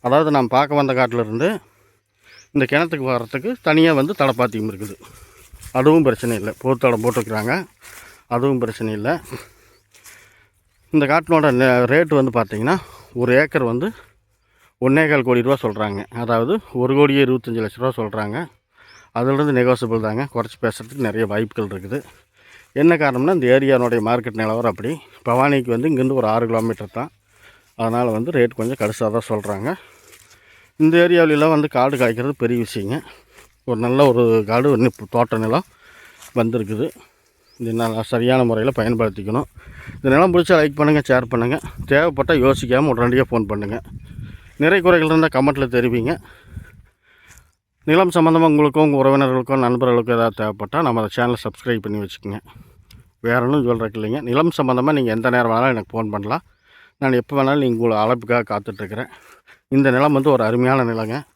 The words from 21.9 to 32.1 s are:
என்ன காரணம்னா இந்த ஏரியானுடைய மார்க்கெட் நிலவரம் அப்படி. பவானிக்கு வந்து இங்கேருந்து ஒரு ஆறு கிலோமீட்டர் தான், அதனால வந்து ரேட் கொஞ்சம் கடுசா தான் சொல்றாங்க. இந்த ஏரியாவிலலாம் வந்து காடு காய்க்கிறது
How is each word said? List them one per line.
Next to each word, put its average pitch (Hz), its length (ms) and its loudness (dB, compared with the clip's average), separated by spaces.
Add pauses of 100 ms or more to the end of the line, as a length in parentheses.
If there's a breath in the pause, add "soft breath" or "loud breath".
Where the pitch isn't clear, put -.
என்ன 170 100 6 (100)
காரணம்னா 139 360 0
இந்த 127 80 0 (100)
ஏரியானுடைய 123 520 2
மார்க்கெட் 113 340 -4
நிலவரம் 110 320 0
அப்படி. 110 180 -8 (360 loud breath)
பவானிக்கு 127 460 0
வந்து 131 160 0
இங்கேருந்து 131 300 0
ஒரு 110 140 0
ஆறு 117 160 0
கிலோமீட்டர் 113 480 -4
தான், 139 120 -10 (720 soft breath)
அதனால 117 240 0 (100)
வந்து 139 220 -4
ரேட் 120 220 2
கொஞ்சம் 120 220 -6
கடுசா 107 340 -2
தான் 113 140 -4
சொல்றாங்க. 104 380 -4 (1080 soft breath)
இந்த 170 320 4
ஏரியாவிலலாம் 160 400 4
வந்து 151 200 2
காடு 135 280 0
காய்க்கிறது 123 420 0